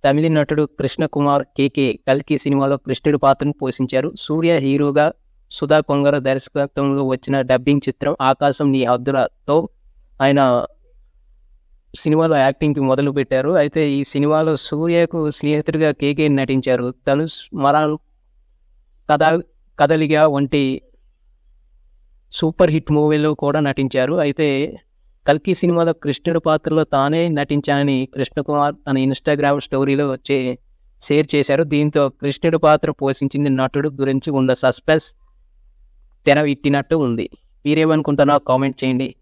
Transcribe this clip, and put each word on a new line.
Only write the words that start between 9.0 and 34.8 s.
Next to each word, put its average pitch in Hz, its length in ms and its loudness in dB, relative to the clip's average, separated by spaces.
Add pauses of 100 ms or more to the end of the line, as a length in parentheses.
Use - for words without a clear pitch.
ఆయన 139 160 4 (1500)
సినిమాలో 160 420 0
యాక్టింగ్కి 139 520 0
మొదలుపెట్టారు. 135 640 0 (100)
అయితే 147 200 0 (180)
ఈ - 100 -2
సినిమాలో 156 420 0 (140)
సూర్యకు 165 540 0 (180)
స్నేహితుడిగా 151 520 0 (120)
కేకే 147 240 0 (140)
నటించారు. 127 480 0 (200)
ధనుష్, 147 300 -2 (260)
మరాన్, 151 320 2 (1120)
కథ-, 156 320 2 (380)
కదలిగా 151 420 4 (140)
వంటి 143 260 0 (1700)
సూపర్ 165 420 -2
హిట్ 156 220 -6
మూవీలో 151 340 0 (120)
కూడా 147 240 -2
నటించారు. 135 480 -2 (100)
అయితే 147 220 -2 (760)
కల్కి 151 360 0
సినిమాలో 170 320 0 (100)
కృష్ణుడి 165 440 -4
పాత్రలో 156 380 0 (100)
తానే 151 300 0 (140)
నటించానని 143 600 0 (160)
కృష్ణకుమార్ 147 600 -2 (100)
తన 135 120 -2 (120)
Instagram 143 480 0 (100)
స్టోరీలో 139 400 0 (200)
చే-, 127 300 -2 (440)
షేర్ 147 340 2
చేశారు. 143 300 2 (100)
దీంతో 147 340 2 (120)
కృష్ణుడి 160 460 0
పాత్ర 151 240 4 (100)
పోషించిన 139 600 0
నటుడు 139 300 -2 (100)
గురించి 135 300 -2 (100)
ఉన్న 131 120 2 (120)
సస్పెన్స్ 156 420 0 (1160)